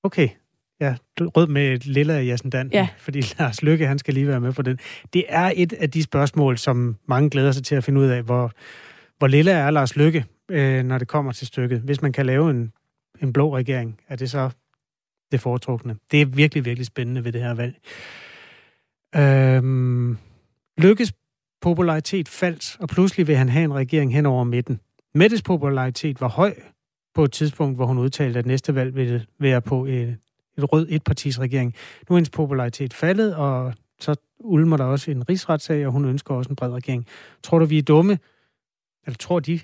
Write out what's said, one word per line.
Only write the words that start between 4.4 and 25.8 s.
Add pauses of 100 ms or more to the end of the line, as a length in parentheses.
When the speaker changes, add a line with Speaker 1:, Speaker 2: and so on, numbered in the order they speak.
Speaker 1:
på
den. (340)
Det
er
et
af
de
spørgsmål,
som (120)
mange
glæder
sig
til
at
finde
ud
af,
hvor, (680)
hvor
lilla
er
Lars
Løkke, (260)
øh,
når
det
kommer
til
stykket.
Hvis
man
kan
lave
en, (500)
en
blå
regering,
er
det
så (840)
det
foretrukne? (160)
Det
er
virkelig,
virkelig
spændende
ved
det
her
valg. (1400)
Øhm, (600)
Løkkes (480)
popularitet
faldt,
og
pludselig
vil
han
have
en
regering
hen
over
midten. (340)
Mettes
popularitet